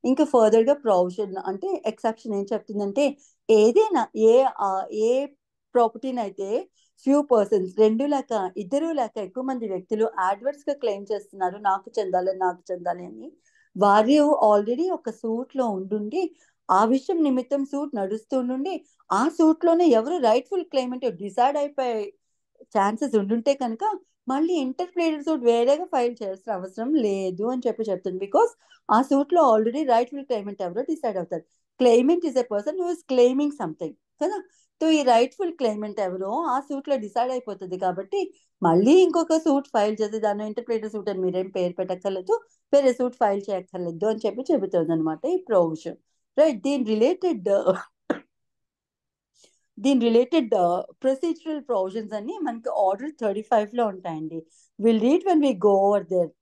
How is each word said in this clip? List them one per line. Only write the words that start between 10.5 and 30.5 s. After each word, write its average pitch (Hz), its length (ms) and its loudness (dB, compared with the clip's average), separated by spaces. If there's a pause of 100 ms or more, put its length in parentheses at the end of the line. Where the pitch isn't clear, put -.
గా 285 80 -2
claim 202 320 -4
చేస్తున్నారు, 196 520 -6
"నాకు 196 320 -4
చెందాలి, 185 460 -2
నాకు 180 300 -2
చెందాలి" 175 400 -6
అని, 220 220 -18 (480)
వారు 214 420 6 (240)
already 214 480 2
ఒక 320 200 -6
suit 233 460 -6
లో 254 140 0
ఉండుండి, 208 520 -4 (460)
ఆ 185 160 4
విషయం 269 380 0
నిమిత్తం 269 420 0
సూట్ 285 300 -8
నడుస్తుండుండి, 247 800 -4 (380)
ఆ 196 180 2
సూట్ 320 360 2
లోనే 339 220 4 (120)
ఎవరు 285 240 -2
rightful 254 420 0
క్లెయిమంట్ 254 420 -4 (100)
decide 240 400 0
అయిపోయే 269 420 -4 (720)
chances 220 420 0
ఉండుంటే 226 400 0
కనుక 247 300 -4 (440)
మళ్ళీ 311 260 0
ఇంటర్‌ప్లేడర్ 311 680 -2
suit 302 200 -2
వేరేగా 247 480 2
file 240 240 -2
చేయాల్సిన 196 360 -10
అవసరం 190 380 -8 (160)
లేదు 190 400 -2
అని 254 200 -4
చెప్పి 226 160 -2
చెప్తుంది. 185 360 -4
Because 277 340 2 (360)
ఆ 214 140 4
సూట్ 277 300 0
లో 339 180 4
already 226 340 2
rightful 254 400 0
claimant 202 360 -6